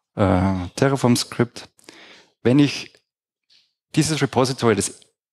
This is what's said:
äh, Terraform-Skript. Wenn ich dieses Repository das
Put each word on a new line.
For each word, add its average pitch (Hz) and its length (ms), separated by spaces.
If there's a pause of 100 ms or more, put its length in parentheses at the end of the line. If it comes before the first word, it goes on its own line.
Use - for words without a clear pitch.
(160)
äh, 95 380 (220)
Terraform-Skript. 127 920 (760)
Wenn 123 160
ich - 340 (1040)
dieses 151 260
Repository 127 540
das - 240 (340)